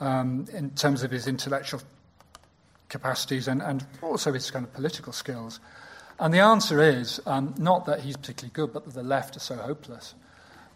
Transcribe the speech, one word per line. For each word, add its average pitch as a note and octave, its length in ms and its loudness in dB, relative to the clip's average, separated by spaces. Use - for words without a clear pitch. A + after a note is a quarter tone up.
um, C3 540 0
in D3 160 -6
terms C#3 320 2
of C3 80 -4
his B2+ 160 -4
intellectual C3+ 560 -4
capacities C3 600 -2
and, C3 140 0
and C#3 240 -4
also D#3 300 0
his B2+ 180 -4
kind B2 160 -6
of - 80 -20
political C3+ 400 -6
skills. A#2 460 -10
And D#3+ 140 4
the F3+ 80 8
answer G3 420 8
is, B2+ 420 4
um, C3+ 320 -2
not F3 300 2
that C#3+ 140 0
he's C3+ 180 -8
particularly B2+ 340 -12
good, D3+ 200 -2
but D3+ 120 -10
that C#3+ 80 -16
the B2+ 100 -10
left C3 320 -2
are C3+ 60 -16
so - 160 -8
hopeless. A#2+ 580 -10